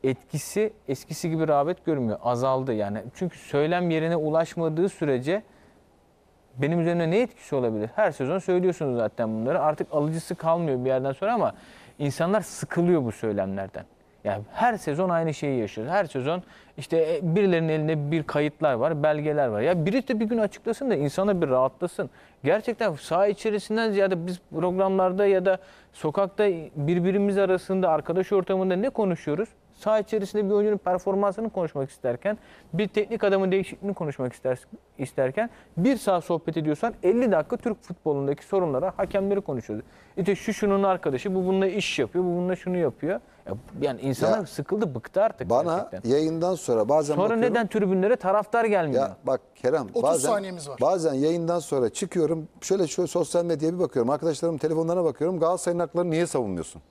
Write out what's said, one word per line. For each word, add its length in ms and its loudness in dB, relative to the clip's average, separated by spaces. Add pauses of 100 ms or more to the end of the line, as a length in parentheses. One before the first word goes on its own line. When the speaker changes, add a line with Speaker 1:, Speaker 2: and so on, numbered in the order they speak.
Speaker 1:
etkisi 680 -2 (140)
eskisi 420 -6
gibi 180 0
rağbet 380 2
görmüyor, 380 0
azaldı 500 0
yani. 300 -4 (120)
Çünkü 240 -6
söylem 520 0
yerine 240 0
ulaşmadığı 760 0
sürece 540 0 (1120)
benim 260 0
üzerine 300 0
ne 100 2
etkisi 340 -4
olabilir? 400 0
Her 160 2
sezon 280 -2
söylüyorsunuz 580 0
zaten 320 -2 (120)
bunları. 200 0
Artık 300 0
alıcısı 440 -2
kalmıyor 440 0
bir 100 -2
yerden 220 0
sonra 220 -2
ama 200 0 (460)
insanlar 420 0
sıkılıyor 640 0
bu 60 -2
söylemlerden. 760 -4 (380)
Yani 280 -2
her 260 0
sezon 320 -2
aynı 240 0
şeyi 260 -2
yaşıyoruz. 340 -6
Her 120 2
sezon 380 -4 (340)
işte, 200 -2 (180)
e, 200 0
birilerinin 340 4
elinde 420 0
bir 120 0
kayıtlar 500 0
var, 300 0
belgeler 440 2
var. 140 0
Ya 240 2
biri 220 0
de 120 0
bir 60 0
gün 120 -2
açıklasın 520 -2
da 60 4
insana 460 0
bir 80 2
rahatlasın. 600 0 (340)
Gerçekten 520 0
saha 320 2
içerisinden 640 0
ziyade 360 2
biz 120 -6 (120)
programlarda 760 2
ya 200 4
da 120 4 (360)
sokakta 540 0 (280)
birbirimiz 640 2
arasında, 520 2
arkadaş 420 0
ortamında 440 2
ne 140 0
konuşuyoruz? 600 -2 (240)
Saha 260 0
içerisinde 460 -2
bir 80 -2
oyuncunun 240 2
performansını 720 0
konuşmak 400 -4
isterken, 480 -4 (360)
bir 140 0
teknik 360 -2
adamın 280 2
değişikliğini 420 -2
konuşmak 400 -4
ister-, 260 -2 (380)
isterken 520 -2 (280)
bir 200 2
saat 260 0
sohbet 340 -2
ediyorsan 360 -2 (100)
elli 280 4
dakika 260 0
Türk 260 -4
futbolundaki 640 -2
sorunlara, 520 0
hakemleri 440 0
konuşuyoruz. 440 -6 (320)
İşte 180 0
şu 180 -6
şunun 300 2
arkadaşı, 520 0
bu 100 0
bununla 220 2
iş 320 -2
yapıyor, 260 0
bu 20 0
bununla 280 0
şunu 220 -4
yapıyor. 420 -2 (280)
Ya, 60 -6 (280)
yani 200 -2
insanlar 380 0
Speaker 2:
Ya, 60 -4
Speaker 1:
sıkıldı, 500 -4
bıktı 280 -2
artık 260 -2
Speaker 2:
bana 280 2 (140)
Speaker 1:
gerçekten. 180 -6
Speaker 2:
yayından 460 2
sonra 340 0
bazen 260 2
Speaker 1:
Sonra 140 2
Speaker 2:
bakıyorum. 220 2
Speaker 1:
neden 160 0
tribünlere 480 2
taraftar 500 0
gelmiyor? 380 2
Speaker 2:
Ya 200 -6
bak 180 0 (140)
Kerem, 340 0
Speaker 3:
Otuz 140 -2
Speaker 2:
bazen, 260 2
Speaker 3:
saniyemiz 400 -4
var. 120 -12
Speaker 2:
bazen 320 2
yayından 460 0
sonra 300 0
çıkıyorum, 580 -2 (140)
şöyle, 260 0
şöyle 200 -2
sosyal 380 0
medyaya 280 0
bir 60 -6
bakıyorum, 300 2
arkadaşlarımın 480 0
telefonlarına 460 0
bakıyorum, 360 0
Galatasaray'ın 400 0
haklarını 320 0
niye 160 2
savunmuyorsun? 640 -4